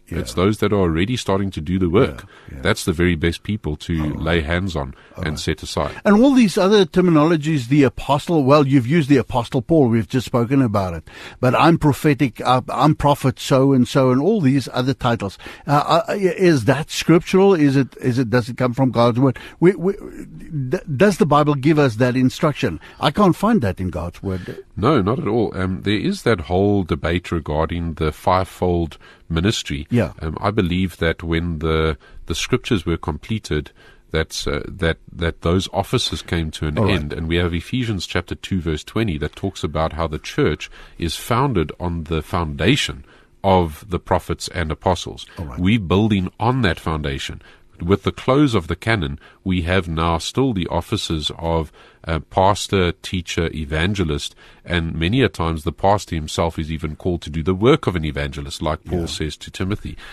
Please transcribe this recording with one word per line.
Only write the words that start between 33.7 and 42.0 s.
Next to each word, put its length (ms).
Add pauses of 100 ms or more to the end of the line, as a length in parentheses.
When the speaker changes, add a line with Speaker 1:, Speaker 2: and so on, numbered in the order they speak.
Speaker 2:
that, 360
uh, 180
that, 340 (120)
that 300
those 320
offices 480
came 300
to 140
an 120
Speaker 1:
All 80
right. 100
Speaker 2:
end. 160
And 160
we 80
have 180
Ephesians 540
chapter 280
two, 260
verse 240
twenty, 320
that 180
talks 300
about 280
how 140
the 100
church 540 (260)
is 200
founded 600
on 280